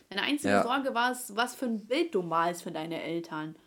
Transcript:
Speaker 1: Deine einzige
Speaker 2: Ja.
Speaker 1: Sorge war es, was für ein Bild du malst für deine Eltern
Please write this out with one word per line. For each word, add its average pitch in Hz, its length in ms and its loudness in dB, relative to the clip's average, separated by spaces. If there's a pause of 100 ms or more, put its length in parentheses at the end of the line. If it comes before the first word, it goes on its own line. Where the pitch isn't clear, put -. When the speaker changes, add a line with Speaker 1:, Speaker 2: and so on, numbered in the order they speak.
(100)
Speaker 1:
Deine 190 120 -2
einzige 277 320 2
Speaker 2:
Ja. 202 80 8
Speaker 1:
Sorge 262 320 0
war 247 180 2
es, 226 240 -10
was 247 180 0
für 262 120 -4
ein 220 200 -2
Bild 330 280 0
du 185 80 2
malst 170 400 2
für 170 100 -8
deine 165 300 -4
Eltern 160 540 -6 (100)